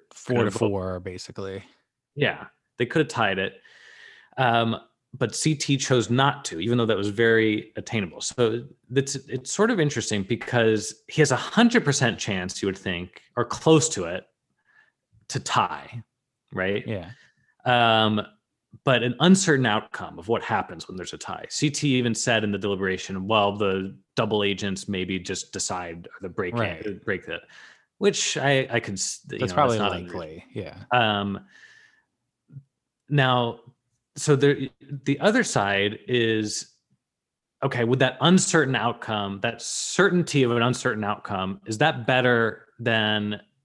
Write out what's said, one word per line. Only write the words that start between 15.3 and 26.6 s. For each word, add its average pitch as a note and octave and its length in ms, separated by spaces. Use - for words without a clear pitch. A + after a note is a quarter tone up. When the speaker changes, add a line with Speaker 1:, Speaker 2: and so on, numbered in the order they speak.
Speaker 2:
tie, G2 640
right? G2 320
Speaker 1:
Yeah. G2 260
Speaker 2:
Um, A2+ 560
but B2 180
an B2 200
uncertain D#3+ 440
outcome G#2 540
of F#2 80
what A2 160
happens F#2 440
when F#2 100
there's E2+ 160
a E2 40
tie. - 320
C D3 220
T D3 240
even A#2+ 180
said A2 300
in G#2 80
the G2+ 80
deliberation, F#2+ 680
"Well, G2+ 300
the G2 400
double G#2+ 280
agents G2 440
maybe F#2 320
just F2+ 340
decide F2+ 540
or - 140
the F#2+ 80
break F2+ 240
Speaker 1:
Right. F2 320